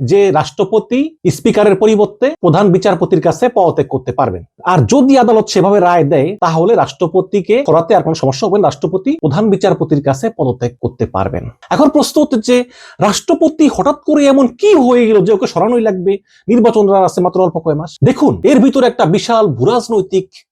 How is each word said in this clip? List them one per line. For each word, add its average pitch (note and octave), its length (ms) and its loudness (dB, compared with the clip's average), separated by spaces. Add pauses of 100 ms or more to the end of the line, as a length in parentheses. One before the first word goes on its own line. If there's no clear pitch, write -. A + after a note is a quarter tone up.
যে F#3+ 280 2
রাষ্ট্রপতি G#3+ 840 -2 (140)
স্পিকারের G#3 440 0
পরিবর্তে G#3+ 680 0
প্রধান F3+ 300 2
বিচারপতির F3+ 500 0
কাছে F3 340 0
পদত্যাগ D#3+ 320 0
করতে B2+ 240 -6
পারবেন। G#2 320 -4 (200)
আর E3+ 220 2
যদি C4+ 320 2
আদালত A3 320 2
সেভাবে G3 300 2
রায় F3 240 2
দেয়, D3+ 380 -2
তাহলে E3+ 340 0
রাষ্ট্রপতিকে F#3 920 -2
সরাতে E3 280 2
আর D#3+ 80 2
কোনো D#3+ 120 -4
সমস্যা C3+ 320 -4
হবে G3 120 0
না, G3 40 2
রাষ্ট্রপতি F#3 580 -2
প্রধান F3+ 280 0
বিচারপতির F#3 540 -2
কাছে C#3+ 340 -4
পদত্যাগ B2+ 340 -4 (100)
করতে A#2 240 -6
পারবেন। F#2+ 440 -6 (200)
এখন C#4+ 200 2
প্রশ্ন D4+ 320 0
হচ্ছে C#4+ 160 -2
যে B3 260 0 (360)
রাষ্ট্রপতি D#4 760 0
হঠাৎ C#4+ 220 -2 (100)
করে D4 200 2
এমন C4+ 220 4
কি G4+ 260 0
হয়ে B3 340 2
গেল G#3 180 2
যে G#3+ 80 2
ওকে G3+ 140 -2
সরানোই A3 340 -2
লাগবে? G3 360 -2 (300)
নির্বাচন A3 420 2
আর F#3+ 140 2
আছে F3+ 180 -2
মাত্র F3+ 220 0
অল্প F3 160 -2
কয় D#3+ 160 -2
মাস। D#3 280 -10
দেখুন, D#3+ 400 0
এর B3+ 160 4
ভিতরে C4 280 2
একটা A#3 180 -2
বিশাল G#3 420 0
ভূরাজনৈতিক F#3+ 840 -2 (220)